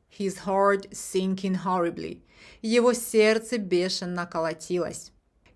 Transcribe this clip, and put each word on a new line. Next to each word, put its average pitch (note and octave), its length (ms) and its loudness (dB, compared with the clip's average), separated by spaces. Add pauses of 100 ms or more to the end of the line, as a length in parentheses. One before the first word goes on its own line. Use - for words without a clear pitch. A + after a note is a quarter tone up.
"his G3 300 -6
heart G3 520 2
sinking F#3+ 720 -2
horribly. F3 580 -2 (420)
Его A#3 300 4
сердце A3 680 2
бешено F3+ 680 -2
колотилось". E3 840 -4 (440)